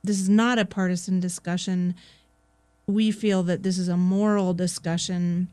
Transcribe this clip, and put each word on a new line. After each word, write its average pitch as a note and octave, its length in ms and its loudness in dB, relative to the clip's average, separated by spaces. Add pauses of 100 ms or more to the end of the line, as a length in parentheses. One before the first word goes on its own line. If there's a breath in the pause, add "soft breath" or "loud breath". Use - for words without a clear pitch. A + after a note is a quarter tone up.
this G3 160 0
is F#3+ 100 0
not A3+ 300 4
a G3+ 60 2
partisan F#3 540 -2
discussion. F3+ 760 -4 (880 loud breath)
We G#3+ 240 2
feel G3+ 320 0
that F3+ 220 -2
this F#3 160 0
is F3+ 80 -2
a F3+ 100 0
moral F#3+ 560 2
discussion. F3 1000 -2